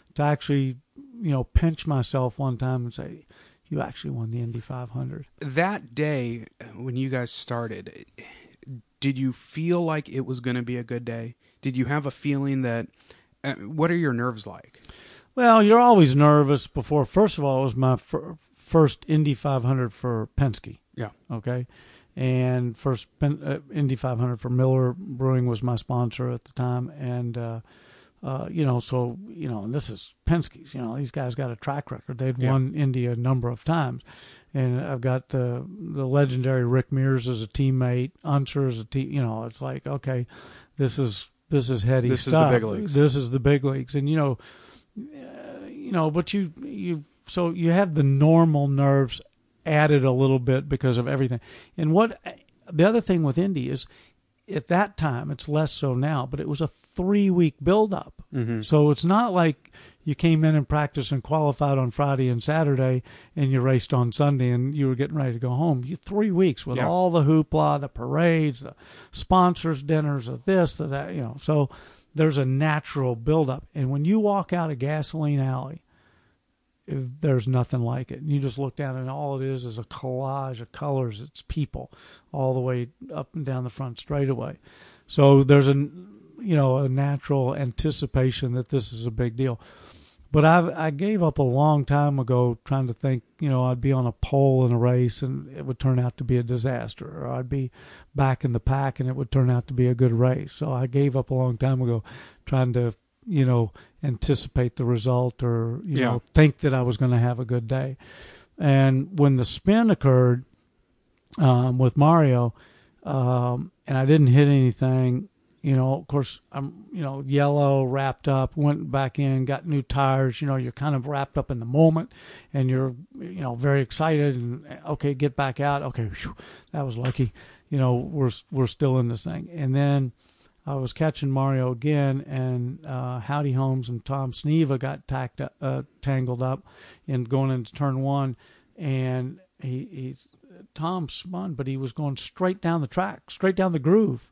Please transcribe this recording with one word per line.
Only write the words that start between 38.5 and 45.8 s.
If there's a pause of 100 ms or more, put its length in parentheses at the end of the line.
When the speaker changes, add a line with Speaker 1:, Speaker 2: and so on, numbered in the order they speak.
Speaker 1:
as
a
team,
you
know,
it's
like,
okay, (500)
this
is, (180)
this
is
heady
Speaker 2:
This
is
the
Speaker 1:
stuff.
Speaker 2:
big
leagues.
Speaker 1:
This
is
the
big
leagues.
And,
you
know, (600)
uh,
you